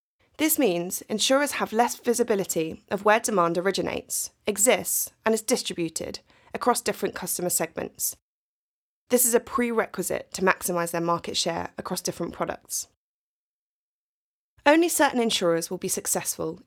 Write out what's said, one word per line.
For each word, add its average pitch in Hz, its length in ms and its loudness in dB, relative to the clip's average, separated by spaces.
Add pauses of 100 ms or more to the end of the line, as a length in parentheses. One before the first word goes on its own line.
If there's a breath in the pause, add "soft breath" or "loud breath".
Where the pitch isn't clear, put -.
(380)
This 311 200 2
means 180 460 0
insurers 262 500 2
have 202 200 -4
less 240 240 2
visibility 208 920 0
of 202 160 -4
where 214 140 6
demand 175 380 2
originates, - 760 -2 (160)
exists, 214 640 2 (140)
and 220 80 4
is 220 80 0
distributed - 800 -4 (340 soft breath)
across 226 280 0
different 202 340 -4
customer 180 340 -4
segments. - 680 -4 (920)
This 240 160 2
is 233 80 2
a 233 60 4
prerequisite 233 960 -2
to - 80 -8
maximize 175 500 0
their 170 100 -2
market 170 360 -2
share 175 400 -2
across - 240 -6
different 175 320 -6
products. - 540 -8 (1800)
Only 330 220 6
certain 277 320 2
insurers 175 500 2
will 185 80 -6
be 185 120 -6
successful - 760 -4